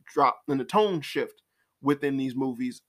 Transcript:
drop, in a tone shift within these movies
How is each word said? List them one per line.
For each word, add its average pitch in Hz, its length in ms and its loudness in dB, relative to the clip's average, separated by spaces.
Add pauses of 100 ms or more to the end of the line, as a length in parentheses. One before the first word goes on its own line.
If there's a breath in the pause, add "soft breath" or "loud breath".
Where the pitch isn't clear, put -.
drop, - 440 2
in 135 120 0
a 123 40 -4
tone 196 360 2
shift - 400 -6 (400)
within 139 380 0
these 131 180 -4
movies 127 520 -4